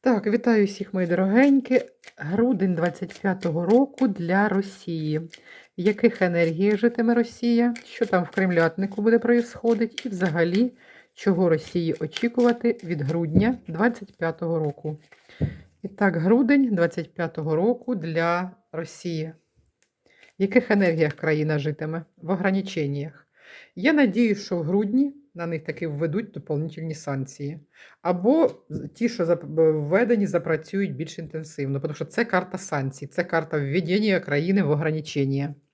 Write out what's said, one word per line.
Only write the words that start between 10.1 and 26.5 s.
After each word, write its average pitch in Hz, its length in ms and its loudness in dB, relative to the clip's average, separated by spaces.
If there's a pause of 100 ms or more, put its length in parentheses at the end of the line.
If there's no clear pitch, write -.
чого 185 360 2
Росії 160 500 0
очікувати 240 840 0
від 165 180 -6
грудня 170 560 2 (100)
двадцять 196 500 -2
п'ятого 165 420 -4
року? 156 400 -4 (840)
І 190 40 -10
так, 190 280 0
грудень 233 600 4
двадцять 170 380 0
п'ятого 160 420 -4
року 240 400 0
для 170 560 -2 (200)
Росії. 160 640 -8 (1040)
В - 20 2
яких 196 300 2
енергіях 165 420 2
країна 151 460 -2
житиме? 156 460 -6 (120)
В 160 140 -14
ограниченнях. 185 960 -4 (480)
Я 240 180 2
надіюсь, 226 520 2
що 180 120 -4
в 165 60 -2
грудні 208 500 0 (200)
на 170 120 -8
них 160 180 -6
таки 160 240 -6
введуть 156 440 -4
дополнительні 156 640 -6